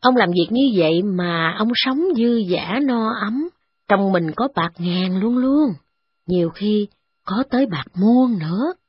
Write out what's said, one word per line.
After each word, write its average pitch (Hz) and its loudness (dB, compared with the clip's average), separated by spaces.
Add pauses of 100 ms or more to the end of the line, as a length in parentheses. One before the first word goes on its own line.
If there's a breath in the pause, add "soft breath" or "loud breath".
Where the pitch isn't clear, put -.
Ông 254 4
làm 208 2
việc 175 0
như 254 2
vậy 170 2
mà 175 -2
ông 220 0
sống 262 -2 (120)
dư 233 2
dả 180 -2
no 233 0
ấm, 254 -4 (380)
trong 196 2
mình 170 0
có 254 -2
bạc 170 -2
ngàn 180 -2
luôn 233 -2
luôn, 269 2 (580)
nhiều 175 0
khi 208 -2 (380)
có 214 -2
tới 262 2
bạc 160 -6 (100)
muôn 233 4
nữa. 190 -4 (160)